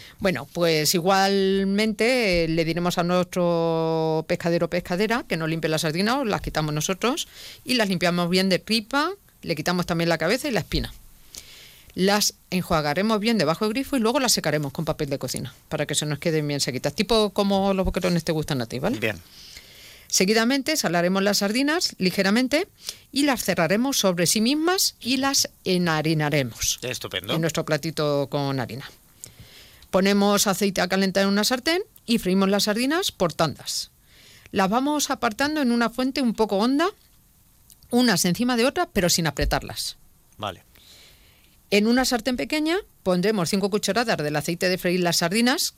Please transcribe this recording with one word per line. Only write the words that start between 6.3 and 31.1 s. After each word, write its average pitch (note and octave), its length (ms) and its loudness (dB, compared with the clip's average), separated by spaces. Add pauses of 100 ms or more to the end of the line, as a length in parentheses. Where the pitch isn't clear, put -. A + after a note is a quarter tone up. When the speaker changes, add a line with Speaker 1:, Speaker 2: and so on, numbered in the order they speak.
Speaker 1:
quitamos D#3 320 -2
nosotros, G3 540 -2 (380)
y B3+ 100 -2
las A3 140 2
limpiamos F3 420 0
bien F#3 180 2
de F3+ 120 2
tripa, C4+ 500 -2 (320)
le D#3+ 140 -4
quitamos F3 280 0
también E3+ 240 0
la E3 100 2
cabeza G#3+ 280 -2
y C4+ 60 -4
la F3+ 80 0
espina. - 340 -6 (1000)
Las G3 400 0 (160)
enjuagaremos F3+ 680 0
bien A3 200 2
debajo D#3+ 260 2
del G#3+ 100 0
grifo C4+ 220 -2
y A#3+ 40 0
luego A#3+ 200 2
las A#3+ 100 0
secaremos D3+ 420 -2
con D#3+ 120 -6
papel D3+ 260 -4
de C#3 80 -4
cocina B2+ 340 -8 (160)
para D3+ 160 -4
que C#3+ 120 -4
se D3+ 100 -2
nos D3 140 -4
queden D#3 260 0
bien C#3+ 140 -2
sequitas, C#3 340 -4
tipo G#3+ 360 0
como G3 440 2
los F#3+ 100 0
boquerones F3 380 0
te - 80 -4
gustan D3+ 320 -2
a A2 40 -8
ti, B2 120 -8
¿vale? E3 220 -2
Speaker 2:
Bien. G#2 200 -4 (840)
Speaker 1:
Seguidamente A#3 720 2
salaremos F3+ 480 2
las G3+ 140 2
sardinas C#4 600 0
ligeramente G#3+ 720 0 (420)
y C#4+ 140 0
las B3+ 180 2
cerraremos G3+ 560 0
sobre F3+ 300 2
sí G#3+ 120 2
mismas D#4 600 2
y B3 160 -2
las C#4 320 0 (160)
enharinaremos D#3 1200 0
Speaker 2:
Estupendo. G#2+ 520 -6
Speaker 1:
en D#3+ 60 0
nuestro D#3+ 240 -2
platito D3 680 -2
con C#3 300 -2
harina. A#2 280 -8 (1040)
Ponemos G3+ 560 4
aceite F#3+ 360 0
a F3+ 60 0
calentar F#3+ 360 2